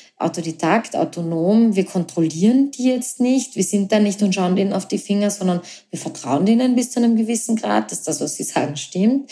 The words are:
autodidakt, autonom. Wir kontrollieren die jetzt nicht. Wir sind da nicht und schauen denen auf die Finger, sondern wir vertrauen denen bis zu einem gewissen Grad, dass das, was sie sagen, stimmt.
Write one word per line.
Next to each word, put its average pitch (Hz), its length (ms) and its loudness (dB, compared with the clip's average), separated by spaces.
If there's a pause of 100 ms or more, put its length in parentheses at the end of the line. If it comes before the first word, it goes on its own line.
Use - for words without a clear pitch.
(200)
autodidakt, 165 760 -2
autonom. 170 800 2
Wir 190 100 2
kontrollieren 185 840 2
die 254 140 -6
jetzt 254 340 0
nicht. 254 360 0
Wir 202 80 0
sind 196 280 0
da 214 80 4
nicht 208 240 2
und 190 100 2
schauen 185 220 0
denen 196 180 2
auf 190 140 -4
die - 100 -4
Finger, 202 320 0
sondern 180 320 -2 (300)
wir - 80 -8
vertrauen 143 440 -2
denen 240 320 4
bis 247 140 0
zu 247 100 -2
einem 233 160 4
gewissen 226 400 -2
Grad, 214 360 -2
dass 175 100 -8
das, 156 180 -4
was 151 160 -4
sie - 60 -8
sagen, 147 360 -4
stimmt. 226 540 0